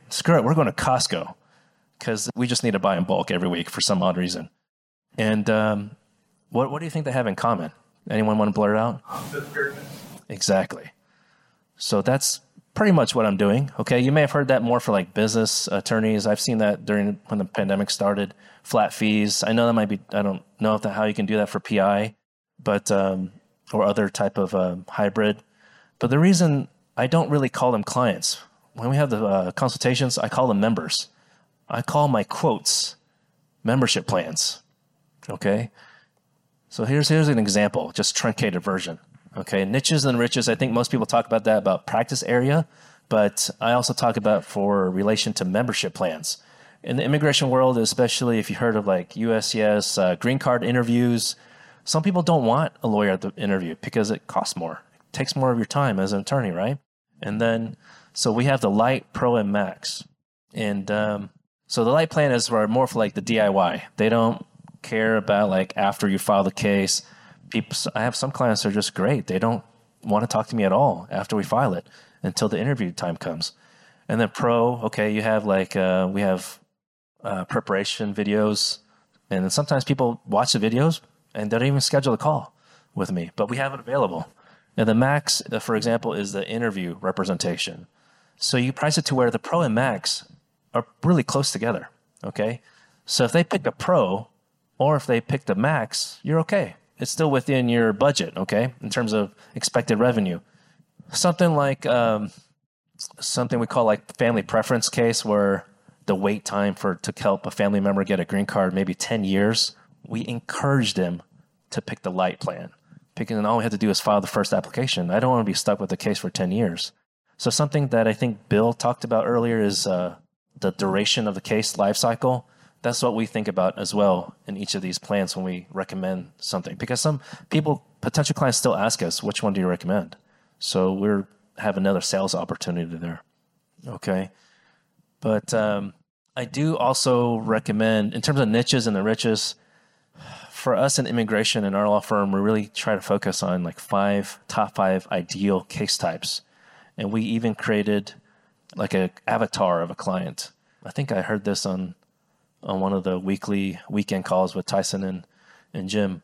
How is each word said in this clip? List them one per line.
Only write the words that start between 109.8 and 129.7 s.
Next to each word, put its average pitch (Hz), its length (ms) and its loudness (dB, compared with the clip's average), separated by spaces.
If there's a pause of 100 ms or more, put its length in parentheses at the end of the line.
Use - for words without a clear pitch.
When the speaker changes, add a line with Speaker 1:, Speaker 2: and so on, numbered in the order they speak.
Speaker 1:
we 113 200 -8
encourage 120 680 -2
them 87 280 -4 (480)
to - 100 -8
pick - 220 -10
the 95 80 -6
Lite 90 300 -2
plan. 87 300 -8 (440)
Because 110 220 -6
then 107 100 0
all 117 120 2
we 107 60 0
have 110 80 -2
to 101 60 -2
do 107 120 2
is 95 100 0
file 104 200 4
the 95 60 -2
first - 260 -2
application. 92 580 -2
I 104 100 2
don't 127 100 2
wanna 117 140 2
be 98 100 -2
stuck - 260 0
with 95 100 -6
the 180 60 -4
case 104 220 -2
for 90 120 -8
ten 92 220 -2
years. 101 400 -2 (440)
So - 120 -4
something 147 400 0
that 113 200 2
I 107 40 4
think 113 360 -4
Bill 110 240 4
talked - 320 -2
about 117 220 0
earlier 117 360 2
is, 101 240 0
uh, 90 300 -2 (420)
the 95 140 0
duration 101 540 0
of 101 80 -2
the 92 60 -10
case - 380 -2
life 101 180 2
cycle. 123 500 0 (360)
That's 120 200 -2
what 120 120 2
we 110 120 0
think 107 200 -4
about 92 320 0
as 101 160 -6
well 98 400 2 (120)
in 101 100 -8
each 101 180 -6
of - 80 -4
these 92 160 -6
plans 98 380 -2
when 92 80 -6
we 90 260 -8
recommend 92 680 -6
something. - 380 -8
Because 123 240 -4
some 151 200 -2 (300)
people, 151 340 0 (160)
potential 147 340 0
clients 131 240 0
still - 160 2
ask 107 280 0
us, - 200 -4
"Which 104 200 -4
one 104 100 0
do 95 80 -2
you 92 60 0
recommend?" 90 500 -2 (420)